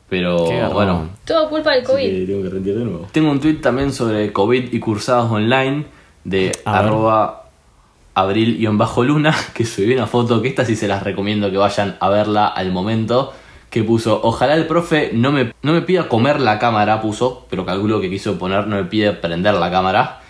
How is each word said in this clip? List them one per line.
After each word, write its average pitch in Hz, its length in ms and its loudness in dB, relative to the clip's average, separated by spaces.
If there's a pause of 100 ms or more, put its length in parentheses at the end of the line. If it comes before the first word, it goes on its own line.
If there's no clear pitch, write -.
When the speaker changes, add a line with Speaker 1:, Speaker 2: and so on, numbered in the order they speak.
Speaker 1:
Pero 87 400 0
Speaker 2:
Qué - 100 0
garrón. 85 160 -2
Speaker 1:
bueno. 90 340 0 (160)
Speaker 3:
Todo 311 240 0
culpa 311 240 -2
del 254 100 2
Speaker 1:
Así 254 100 -2
Speaker 3:
covid. 269 120 2
Speaker 1:
que 185 220 -2
tengo 196 160 -4
que - 80 -4
rendir 95 280 -2
de 123 60 -2
nuevo. 90 260 -6
Tengo 156 200 0
un 139 100 0
tweet 151 140 2
también 135 380 0
sobre 107 400 -2
covid 123 400 0
y 123 60 0
cursados 113 540 0
online 135 540 0 (380)
de 92 280 0 (140)
Speaker 2:
A 107 60 0
ver. 98 100 4
Speaker 1:
arroba 110 600 2 (720)
Abril 110 440 2
guion 107 200 2
bajo 113 260 2
luna, 147 300 2 (100)
<laughs> - 100 -14
que 117 100 -2
subió 113 320 0
una 113 100 0
foto, 120 360 2
que 123 60 0
esta 131 160 -2
sí 110 120 0
se 107 120 -2
las - 140 -2
recomiendo 101 480 -2
que 92 60 -2
vayan 98 440 0
a 90 80 0
verla 104 380 2
al 95 260 -4
momento, 110 600 0 (380)
que 113 120 0
puso, 113 400 2
"Ojalá 127 320 2
el 160 120 2
profe 160 460 0
no 123 200 2
me, 127 200 0 (100)
no 147 100 0
me 170 100 2
pida 175 260 0
comer 139 320 2
la 107 180 2
cámara", 107 440 2
puso, 113 480 -4
pero 92 160 -4
calculo 101 340 0
que 92 80 -2
quiso 95 300 -4
poner, 95 300 -2
"no 104 80 -2
me 98 80 -2
pide 104 280 0
prender 90 420 0
la 87 160 0
cámara". 95 600 0